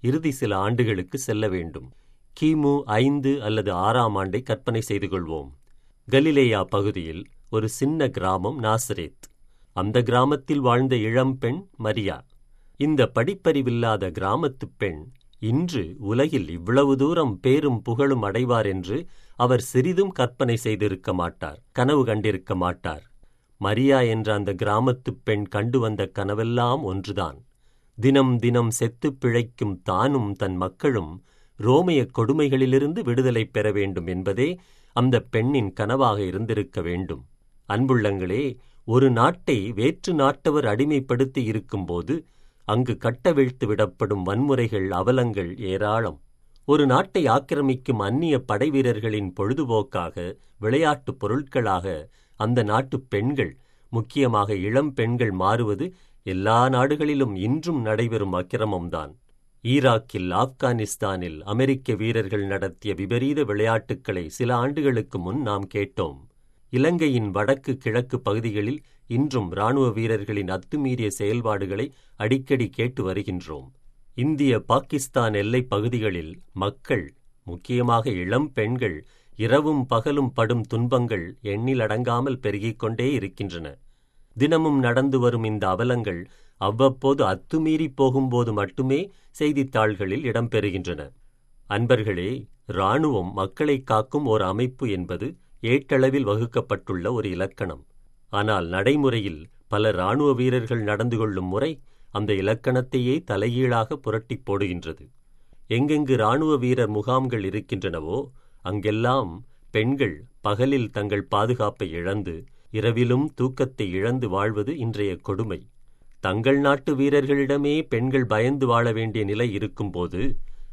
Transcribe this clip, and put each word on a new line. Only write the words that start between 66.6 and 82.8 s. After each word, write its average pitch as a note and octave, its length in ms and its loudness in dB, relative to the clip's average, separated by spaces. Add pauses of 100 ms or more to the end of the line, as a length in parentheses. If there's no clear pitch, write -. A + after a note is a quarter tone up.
இலங்கையின் C3+ 600 2
வடக்கு B2+ 460 0
கிழக்கு B2 420 -2
பகுதிகளில் A2 600 -2 (260)
இன்றும் A#2+ 440 0
இராணுவ A#2+ 380 2
வீரர்களின் G#2 580 -2
அத்துமீறிய A#2+ 600 -2
செயல்பாடுகளை G#2 840 -2 (220)
அடிக்கடி B2 540 0
கேட்டு A2+ 440 -4
வருகின்றோம். D#2 580 -8 (420)
இந்திய C3+ 460 2
பாகிஸ்தான் C3 760 0
எல்லைப் A#2 360 0
பகுதிகளில் G2+ 720 -2 (120)
மக்கள், G2 600 -4 (300)
முக்கியமாக A#2+ 640 0
இளம் G#2+ 420 -2
பெண்கள், A2 540 -4 (300)
இரவும் C#3 500 2
பகலும் C#3+ 480 0
படும் A#2 280 2
துன்பங்கள் A2+ 800 -2
எண்ணிலடங்காமல் A#2+ 960 -2
பெருகிக் G#2 400 -4
கொண்டே A#2 320 -2